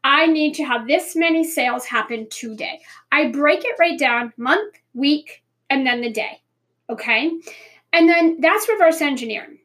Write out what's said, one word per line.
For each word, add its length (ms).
I 220
need 300
to 80
have 220
this 300
many 260
sales 440
happen 420
today." 520
I 180
break 360
it 140
right 200
down, 380
month, 380
week, 500
and 160
then 160
the 100
day, 300
okay? 420
And 120
then 340
that's 280
reverse 320
engineering. 640